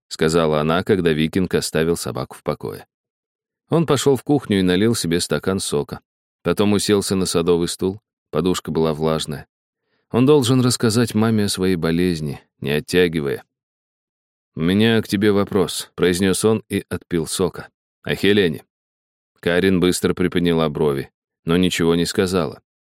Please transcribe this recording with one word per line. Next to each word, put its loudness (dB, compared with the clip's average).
сказала 0
она, 0
когда 2
Викинг -2
оставил -2
собаку -10
в -20
покое. -8
Он 0
пошёл 2
в -12
кухню 0
и 2
налил 2
себе -2
стакан -4
сока. -6
Потом 2
уселся 2
на 0
садовый 0
стул, -4
подушка -2
была 0
влажная. -4
Он 2
должен 4
рассказать 0
маме 2
о -2
своей 0
болезни, -2
не -6
оттягивая. -2
"У -10
меня 2
к -8
тебе 2
вопрос", -2
произнёс 0
он 2
и -4
отпил -6
сока. -6
"О -4
Хелене". 2
Карен 2
быстро 2
приподняла 0
брови, -2
но 0
ничего 2
не 0
сказала. -2